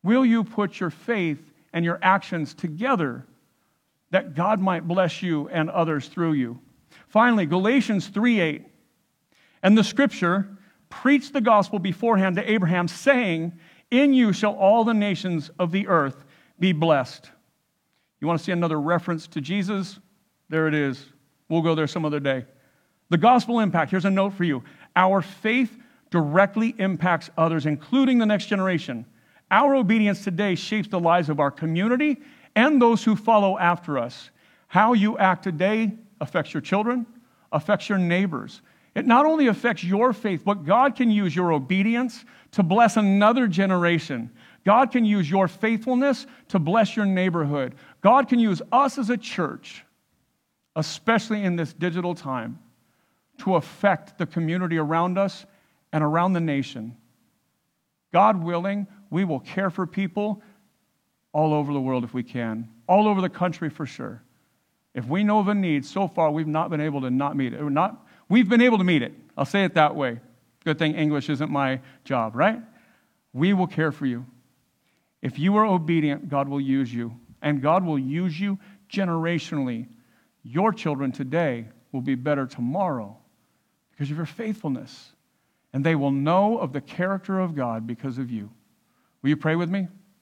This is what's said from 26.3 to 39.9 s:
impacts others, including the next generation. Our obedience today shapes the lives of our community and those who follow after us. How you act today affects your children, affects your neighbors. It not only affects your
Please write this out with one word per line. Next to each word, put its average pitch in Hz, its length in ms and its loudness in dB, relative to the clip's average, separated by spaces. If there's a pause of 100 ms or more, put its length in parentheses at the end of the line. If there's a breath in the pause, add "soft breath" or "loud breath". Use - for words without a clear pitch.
impacts 180 580 0
others, 165 300 0
including 247 500 2
the 226 100 4
next 208 200 0
generation. 180 580 -2 (460 soft breath)
Our 277 260 4
obedience 208 480 2
today 190 300 0
shapes - 340 -4
the 185 100 -4
lives 170 300 2
of 147 100 -2
our 143 120 2
community 233 720 -2 (340 loud breath)
and 269 240 4
those 233 240 4
who 220 100 4
follow 202 440 2
after 170 400 0
us. 120 320 -8 (380 soft breath)
How 220 260 4
you 214 240 2
act 190 260 2
today 196 540 -2 (200)
affects 151 360 -4
your 147 80 -4
children, 226 440 -2 (460 soft breath)
affects 196 380 -2
your 196 80 2
neighbors. 175 640 -2 (320 soft breath)
It 220 120 -2
not 254 200 6
only 311 220 4
affects 214 360 -2
your 208 300 2